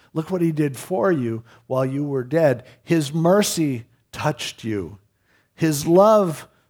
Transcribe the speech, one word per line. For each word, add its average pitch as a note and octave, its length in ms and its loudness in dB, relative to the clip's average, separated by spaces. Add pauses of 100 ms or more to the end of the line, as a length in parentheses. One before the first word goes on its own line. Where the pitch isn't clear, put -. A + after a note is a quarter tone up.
(140)
Look D#3+ 180 -6
what F#3 100 -2
he E3 120 0
did D3 240 -2
for F#3+ 340 -2
you A#2 320 -2 (220)
while C3 200 -2
you C#3 200 -4
were C3+ 180 -4
dead. C3+ 400 2 (200)
His D3+ 300 0
mercy E3 720 2 (260)
touched - 520 -6
you. G#2 340 -6 (560)
His D#3 320 -2
love F#3+ 600 4 (220)